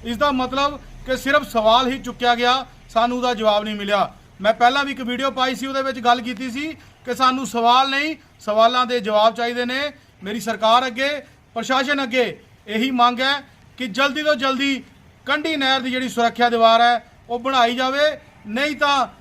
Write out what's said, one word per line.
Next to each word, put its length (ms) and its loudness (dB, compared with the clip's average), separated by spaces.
ਇਸ 120 -6
ਦਾ 140 2
ਮਤਲਬ 460 -2
ਕਿ 400 -8
ਸਿਰਫ 320 0
ਸਵਾਲ 440 4
ਹੀ 60 -6
ਚੁੱਕਿਆ 360 -2
ਗਿਆ, 320 0
ਸਾਨੂੰ 280 0
ਉਹਦਾ 180 -2
ਜਵਾਬ 300 0
ਨਹੀਂ 100 -6
ਮਿਲਿਆ। 400 -2
ਮੈਂ 140 2
ਪਹਿਲਾਂ 300 2
ਵੀ 80 -4
ਇੱਕ 80 -8
ਵੀਡੀਓ 300 -2
ਪਾਈ 240 -2
ਸੀ, 120 -8
ਉਹਦੇ 160 -4
ਵਿੱਚ 160 -6
ਗੱਲ 220 2
ਕੀਤੀ 300 -8
ਸੀ 240 -8
ਕਿ 400 -10
ਸਾਨੂੰ 320 0
ਸਵਾਲ 440 2
ਨਹੀਂ, 260 -4
ਸਵਾਲਾਂ 460 2
ਦੇ 140 -2
ਜਵਾਬ 340 2
ਚਾਹੀਦੇ 300 -4
ਨੇ। 280 -4
ਮੇਰੀ 180 -8
ਸਰਕਾਰ 460 2
ਅੱਗੇ, 360 -4
ਪ੍ਰਸ਼ਾਸਨ 480 -2
ਅੱਗੇ 380 -2
ਇਹੀ 240 -2
ਮੰਗ 300 2
ਹੈ 220 0
ਕਿ 100 -8
ਜਲਦੀ 360 -2
ਤੋਂ 120 2
ਜਲਦੀ 500 -2
ਕੰਢੀ 300 -2
ਨਹਿਰ 240 0
ਦੀ 100 -6
ਜਿਹੜੀ 180 -4
ਸੁਰੱਖਿਆ 420 0
ਦੀਵਾਰ 300 6
ਹੈ 300 2
ਉਹ 100 -6
ਬਣਾਈ 380 2
ਜਾਵੇ, 420 0
ਨਹੀਂ 300 -4
ਤਾਂ 320 0